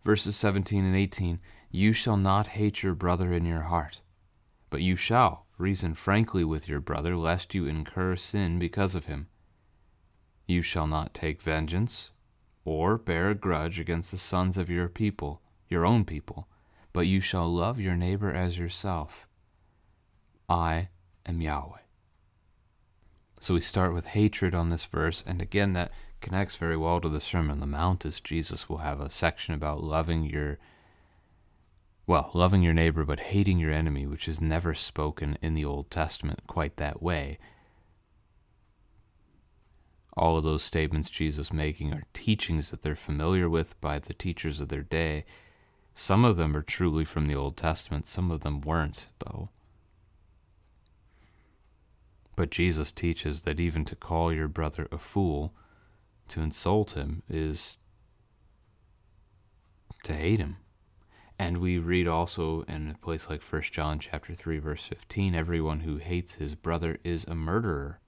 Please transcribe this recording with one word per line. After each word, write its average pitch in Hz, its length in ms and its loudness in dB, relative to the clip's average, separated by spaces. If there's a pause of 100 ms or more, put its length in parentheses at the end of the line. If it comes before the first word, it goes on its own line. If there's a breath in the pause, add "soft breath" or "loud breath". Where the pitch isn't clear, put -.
Verses 104 320 2
seventeen 98 480 2
and 92 120 4
eighteen, 92 440 0 (300 loud breath)
"You 104 220 6
shall 110 240 2
not 98 320 4
hate 104 340 0
your 95 120 2
brother 90 380 2
in 85 120 2
your 82 180 0
heart, 82 380 -2 (680)
but 71 100 -2
you 92 160 4
shall 113 500 4 (120)
reason 90 360 0
frankly 98 500 2
with 78 220 -2
your 73 140 -2
brother, 78 360 -2
lest 82 380 0
you 87 120 0
incur 87 500 -2
sin 87 420 0
because 90 360 0
of 82 120 -4
him. 71 220 -8 (1160)
You 87 160 2
shall 80 240 -2
not 78 260 -2
take 78 300 -6
vengeance 80 680 -2 (540)
or 80 320 2
bear 92 340 0
a 104 40 2
grudge 85 460 0
against 85 320 -4
the 98 60 -8
sons 92 380 0
of 87 140 -2
your 87 180 0
people, 87 540 -2 (260)
your 85 160 2
own 107 200 6
people, - 440 -10 (440 soft breath)
but 87 140 2
you 95 140 4
shall 85 320 0
love 104 280 0
your 92 160 0
neighbor 95 360 0
as 90 260 -2
yourself. 87 680 -6 (1200)
I 85 400 2 (380)
am 85 140 -2
Yahweh." 76 380 -4 (1600)
So - 140 0
we 85 60 6
start 92 320 2
with 87 140 -2
hatred 104 480 2
on 85 160 2
this 85 160 -2
verse, - 360 0
and 90 200 -4
again, 101 300 2
that 87 200 -2 (280 loud breath)
connects 92 360 -2
very 82 200 0
well 82 240 2
to 85 80 -2
the 76 120 0
Sermon 80 300 0
on 71 100 -4
the 71 60 -4
Mount, 78 400 0
as 76 140 -6
Jesus - 480 -4
will 80 100 -6
have 73 220 -4
a 71 100 -6
section - 420 0
about 76 300 -2
loving 80 420 2
your, 73 360 -4 (1500 soft breath)
well, 76 280 2
loving 90 280 6
your 85 100 6
neighbor 80 320 4
but 71 140 -2
hating 98 400 2
your 78 140 2
enemy, 76 340 0
which 71 220 -6
is 80 120 -6
never 80 340 0
spoken 73 680 -4
in 80 120 0
the 76 100 0
Old 71 260 -6
Testament - 560 -4
quite - 300 -4
that 73 260 -4
way. 73 380 -2 (2750 soft breath)
All 82 200 4
of 78 80 2
those 78 180 2
statements 78 480 0
Jesus 76 420 -4
making 76 400 -2
are 73 200 -6
teachings 85 580 -2
that - 120 -12
they're 76 120 -2
familiar 85 540 0
with 82 320 0
by 73 180 -2
the - 160 -10
teachers 78 460 -4
of 71 80 -4
their 73 140 -4
day. 78 420 -2 (720 loud breath)
Some 101 300 4
of 107 120 6
them 76 200 2
are 76 60 0
truly 80 420 0
from 76 220 -2
the 73 80 2
Old 69 220 -4
Testament, 76 500 -2
some 90 240 -2
of 78 120 -4
them 73 180 -2
weren't, 76 480 -2 (100)
though. - 320 -10 (2750 soft breath)
But 82 140 0
Jesus 80 420 2
teaches 78 500 -2
that 76 180 -2
even 80 260 0
to - 100 -12
call 82 360 0
your 78 160 -2
brother 78 420 -4
a 80 80 -6
fool, 80 560 -2 (760 soft breath)
to - 120 -8
insult 98 520 0
him, 76 360 -6
is 78 480 -4 (2250)
to 80 120 -4
hate 90 260 2
him. 80 160 -4 (840 soft breath)
And 87 200 0
we 90 200 2
read 87 300 2
also 82 540 0
in 76 280 -6
a 76 80 -8
place 80 300 -6
like 78 140 -6
First - 300 -4
John 76 260 -2
chapter 78 360 -8
three, 80 240 -4
verse 76 280 -6
fifteen, - 480 -2
"Everyone 80 460 0
who 78 180 -4
hates 87 360 -4
his 76 200 -6
brother 82 500 -2
is 85 220 -4
a 85 80 -8
murderer." 80 720 -2